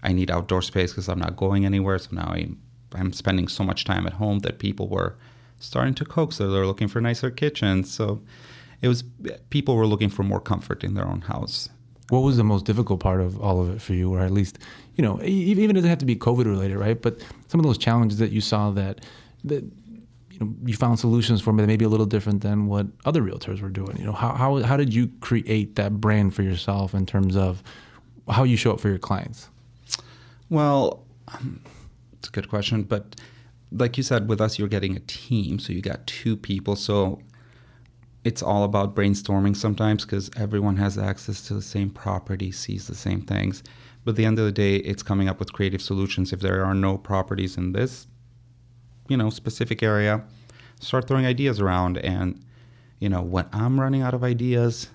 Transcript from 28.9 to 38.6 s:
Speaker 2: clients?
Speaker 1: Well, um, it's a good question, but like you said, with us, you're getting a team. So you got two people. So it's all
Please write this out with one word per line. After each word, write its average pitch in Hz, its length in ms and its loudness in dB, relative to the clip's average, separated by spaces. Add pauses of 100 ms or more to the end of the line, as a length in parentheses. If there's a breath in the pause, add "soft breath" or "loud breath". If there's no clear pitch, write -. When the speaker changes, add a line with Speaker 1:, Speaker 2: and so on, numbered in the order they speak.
Speaker 2:
clients? 95 500 -6 (1000 loud breath)
Speaker 1:
Well, 143 560 2 (240)
um, - 320 -10 (520 loud breath)
it's - 140 -18
a - 40 -16
good - 180 -6
question, 107 340 -2
but 101 320 -4 (560 loud breath)
like 120 260 0
you 131 60 0
said, 110 240 0
with 110 140 0
us, 110 180 0
you're 104 80 0
getting 98 280 -2
a - 60 -8
team. - 580 -2
So - 140 -8
you 92 80 -4
got - 260 -6
two - 280 -2
people. 101 400 -2
So 101 460 0 (1000 soft breath)
it's - 200 -2
all 101 200 2